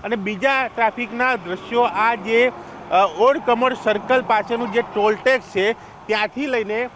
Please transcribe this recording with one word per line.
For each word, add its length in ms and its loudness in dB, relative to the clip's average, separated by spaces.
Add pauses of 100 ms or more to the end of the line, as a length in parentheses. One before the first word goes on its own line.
અને 120 -4
બીજા 520 0
ટ્રાફિકના 680 0
દ્રશ્યો 460 -2
આ 340 2
જે, 360 2 (400)
અ, 140 6 (140)
ઓડ 260 4
કમોડ 280 2 (100)
સર્કલ 380 2
પાસેનું 500 -2
જે 100 0
ટોલ 340 0
ટેક્સ 300 0
છે 280 0 (320)
ત્યાંથી 400 -2
લઈને 500 -4